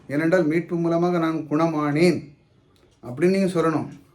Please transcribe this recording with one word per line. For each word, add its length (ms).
ஏனென்றால் 380
மீட்பு 300
மூலமாக 420
நான் 320
குணமானேன்" 680
அப்படின்னு 340
நீங்க 240
சொல்லணும். 260